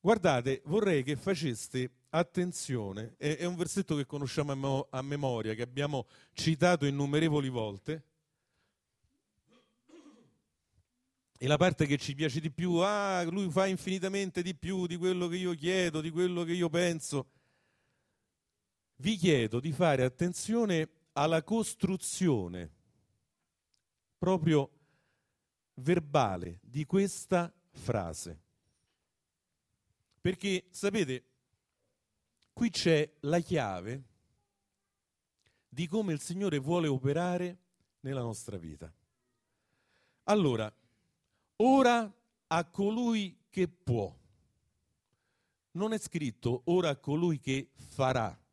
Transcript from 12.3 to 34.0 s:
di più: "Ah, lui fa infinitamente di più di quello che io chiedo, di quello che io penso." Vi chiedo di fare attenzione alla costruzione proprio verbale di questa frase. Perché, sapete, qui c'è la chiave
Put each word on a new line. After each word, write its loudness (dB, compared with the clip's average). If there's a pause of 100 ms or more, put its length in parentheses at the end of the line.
di -4
più: -2
"Ah, 0
lui -2
fa 4
infinitamente -4
di -4
più -4
di -6
quello 0
che -4
io -2
chiedo, 0
di -4
quello 0
che -2
io 0
penso." -2 (1700)
Vi -2
chiedo 2
di -4
fare 4
attenzione 0 (240)
alla 2
costruzione -2 (1500)
proprio 2 (1040)
verbale 0
di -6
questa 0 (180)
frase. -6 (1800)
Perché, -2
sapete, -2 (1300)
qui -2
c'è 2
la 2
chiave -4 (1600)